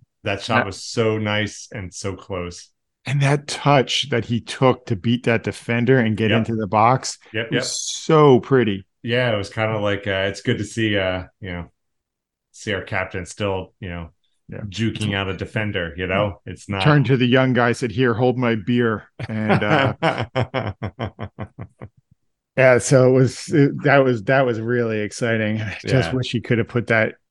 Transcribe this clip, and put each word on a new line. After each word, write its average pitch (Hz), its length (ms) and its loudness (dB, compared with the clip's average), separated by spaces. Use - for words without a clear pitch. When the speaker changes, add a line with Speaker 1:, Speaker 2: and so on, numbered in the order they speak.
Speaker 1:
That 101 180 -4
shot 113 160 0
Speaker 2:
That - 80 0
Speaker 1:
was - 180 -12
so 110 320 0
nice 104 560 -4
and 95 200 -10
so 98 220 -8
close. 87 540 -10
Speaker 2:
And 139 160 0
that 143 240 2
touch 131 640 2
that 117 160 -2
he 117 160 -2
took - 440 2
to 120 100 -2
beat 117 280 -2
that 113 180 0
defender 120 560 0
and 110 200 0
get 110 120 2
Speaker 1:
Yep. 113 80 2
Speaker 2:
into 113 180 -2
the 110 100 -4
box 110 520 2
Speaker 1:
Yep, 107 180 -6
Speaker 2:
was 160 40 -4
Speaker 1:
yep. 120 100 0
Speaker 2:
so - 760 4
pretty. 107 440 0
Speaker 1:
Yeah, 120 300 0
it 104 60 -2
was 98 100 -6
kinda 110 300 -2
like, 101 280 -2
uh, 95 220 -2
it's 98 140 -8
good 117 160 -2
to 104 60 -6
see, 107 340 -2
uh, 92 260 -2
you 92 120 -10
know, 87 180 -10
see - 220 -8
our 92 80 -4
captain 95 420 -6
still, 95 560 -6
you 95 80 -12
know, 87 220 -12
Speaker 2:
Yeah. 98 180 -14
Speaker 1:
juking 104 460 -4
out 98 140 -2
a 95 80 -6
defender, 98 600 -4
you 90 100 -6
know? 98 380 -2
It's - 240 -16
not 98 140 -2
Speaker 2:
Turned 147 240 4
to 131 100 2
the 123 100 2
young 131 280 4
guy, 120 180 2
said, 117 180 -4
"Here, 117 240 0
hold 123 240 0
my 120 160 0
beer." 113 540 -2
And, 107 340 0
uh, 131 360 0
Speaker 1:
<laughs> 120 1120 -4
Speaker 2:
yeah, 131 220 6
so 127 300 6
it 127 40 6
was, 131 400 2
it, 143 200 4
that 139 160 4
was, 127 260 2
that 135 220 2
was 113 140 -2
really 113 400 -2
exciting. 110 600 -2
I 107 240 -6
just 131 260 2
Speaker 1:
Yeah. - 40 -4
Speaker 2:
wish 127 160 -2
he 117 100 -2
could 117 180 0
have 110 100 0
put 117 200 -2
that 107 280 2